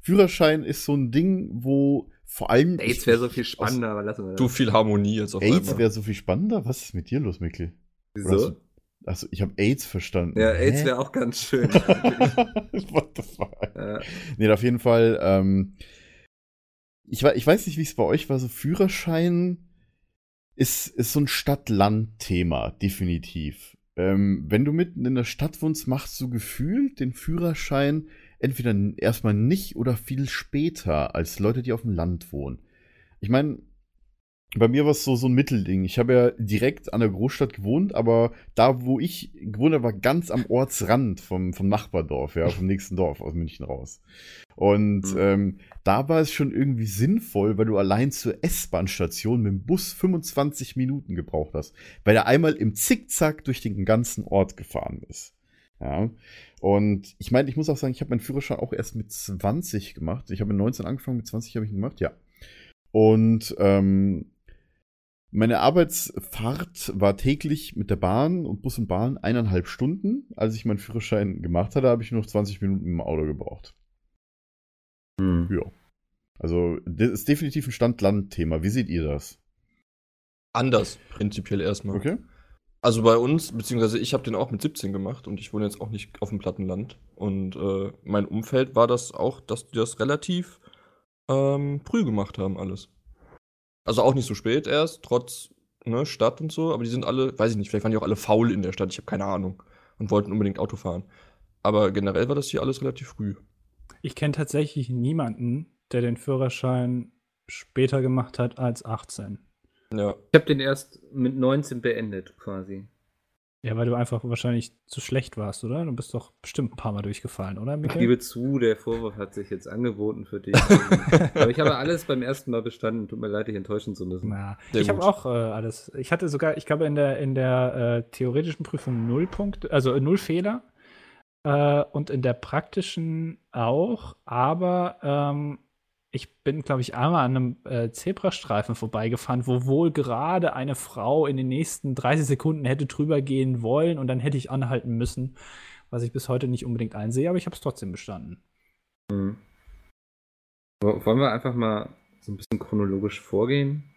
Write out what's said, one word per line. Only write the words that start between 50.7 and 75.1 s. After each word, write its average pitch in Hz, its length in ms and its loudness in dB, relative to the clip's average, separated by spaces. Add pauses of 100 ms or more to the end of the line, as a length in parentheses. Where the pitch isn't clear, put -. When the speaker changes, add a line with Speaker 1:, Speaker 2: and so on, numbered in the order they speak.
Speaker 1:
Minuten 131 400 -4
gebraucht 78 400 -4
hast, - 220 -8 (280)
weil 107 120 8
er 110 100 4
einmal 156 280 4
im 107 200 0
Zickzack - 680 0
durch 131 160 -4
den 101 240 -4
ganzen 110 400 2
Ort - 320 2
gefahren - 520 -8
ist. - 240 -18 (460)
Ja. 78 320 -2 (500)
Und 101 580 2
ich - 120 -8
meine, 131 180 4
ich 127 80 -4
muss 156 120 0
auch 151 80 2
sagen, 135 180 -2
ich - 60 -10
habe 143 100 -4
meinen 117 100 0
Führerschein - 380 -4
auch - 140 -4
erst - 240 -6
mit 110 160 -10
zwanzig 104 840 -4
gemacht. 87 380 -6
Ich 92 80 -6
habe 101 80 -2
mit 104 100 0
neunzehn 104 280 0
angefangen, 127 320 -6
mit 113 100 -10
zwanzig 110 260 -8
habe 110 100 -4
ich 107 60 -6
ihn 104 60 -6
gemacht, 110 240 -6
ja. 87 100 -2 (800)
Und, 110 680 6
ähm, 98 720 4 (1000)
meine 110 280 2
Arbeitsfahrt 151 1300 0
war 98 240 2
täglich 143 600 -2
mit - 120 -6
der 104 60 2
Bahn 131 520 0
und 98 160 -6
Bus - 160 -6
und 107 100 -2
Bahn 110 280 0
eineinhalb 104 520 0
Stunden. 196 680 -2
Als 110 220 -2
ich 110 80 -12
meinen 104 160 0
Führerschein 104 600 -2
gemacht 87 360 0
hatte, 131 120 6
habe 120 140 4
ich 110 80 -10
nur 117 100 0
noch 107 60 -4
zwanzig 101 340 -2
Minuten 98 240 -2
im 85 160 -2
Auto 78 240 -2
gebraucht. - 520 -8 (1400)